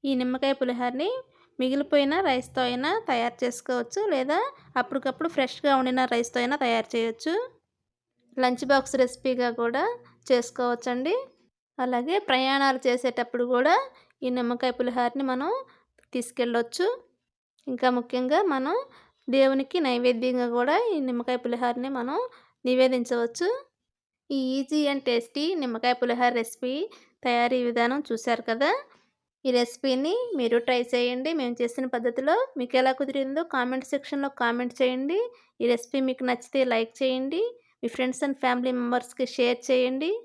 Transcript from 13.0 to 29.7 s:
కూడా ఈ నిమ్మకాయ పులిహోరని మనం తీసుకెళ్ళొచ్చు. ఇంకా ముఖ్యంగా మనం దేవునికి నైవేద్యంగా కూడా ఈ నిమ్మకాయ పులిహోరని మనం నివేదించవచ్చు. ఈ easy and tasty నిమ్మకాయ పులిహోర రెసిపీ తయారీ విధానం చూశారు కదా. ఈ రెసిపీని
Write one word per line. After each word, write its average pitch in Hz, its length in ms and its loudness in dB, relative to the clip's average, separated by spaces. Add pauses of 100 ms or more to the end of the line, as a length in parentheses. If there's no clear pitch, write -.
కూడా 254 300 4 (480)
ఈ 254 80 -2
నిమ్మకాయ 247 420 0
పులిహోరని 247 520 -2
మనం 262 260 -2 (640)
తీసుకెళ్ళొచ్చు. 240 720 -2 (800)
ఇంకా 254 240 0
ముఖ్యంగా 254 520 0
మనం 302 340 0 (520)
దేవునికి 269 520 4
నైవేద్యంగా 247 680 2
కూడా 247 280 2 (100)
ఈ 381 140 0
నిమ్మకాయ 247 380 -2
పులిహోరని 247 520 -2
మనం 269 280 -2 (460)
నివేదించవచ్చు. 254 840 2 (840)
ఈ 277 80 -2 (120)
easy 269 340 0
and 277 180 0
tasty 240 400 -2 (120)
నిమ్మకాయ 247 400 0
పులిహోర 247 380 2
రెసిపీ 240 380 -4 (520)
తయారీ 240 400 2
విధానం 240 400 0
చూశారు 226 400 -2
కదా. 254 280 0 (760)
ఈ 262 60 2
రెసిపీని 254 640 0 (180)